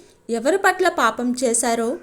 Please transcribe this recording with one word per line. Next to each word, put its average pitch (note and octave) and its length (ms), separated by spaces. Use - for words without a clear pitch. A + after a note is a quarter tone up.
ఎవరి A#3 280
పట్ల F#4 320
పాపం B3 380
చేశారో A#3 440